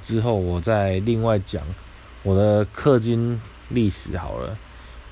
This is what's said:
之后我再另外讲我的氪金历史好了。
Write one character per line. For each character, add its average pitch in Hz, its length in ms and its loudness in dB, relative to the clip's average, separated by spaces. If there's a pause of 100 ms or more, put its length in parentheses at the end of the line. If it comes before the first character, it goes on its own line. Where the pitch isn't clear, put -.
之 110 220 -2
后 117 120 2
我 90 240 0
再 98 420 2
另 110 220 0
外 113 160 2
讲 87 240 -6 (600)
我 95 120 4
的 104 400 4
氪 135 240 6
金 117 420 0 (280)
历 110 220 2
史 - 260 -8
好 80 220 -6
了。 76 180 -6 (560)